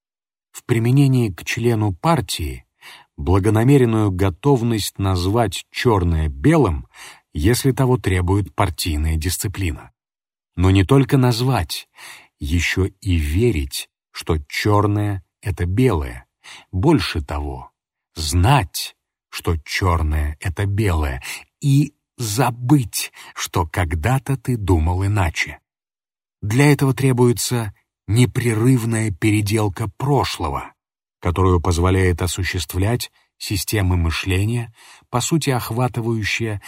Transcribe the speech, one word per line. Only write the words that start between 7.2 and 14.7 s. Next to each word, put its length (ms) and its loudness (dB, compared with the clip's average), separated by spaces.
если 400 0
того 240 2
требует 580 0
партийная 600 -2
дисциплина. 760 -6
Но 140 2
не 140 6
только 320 4
назвать, 720 0
еще 480 -2
и 160 0
верить, 720 0
что 280 -4
черное — 760 0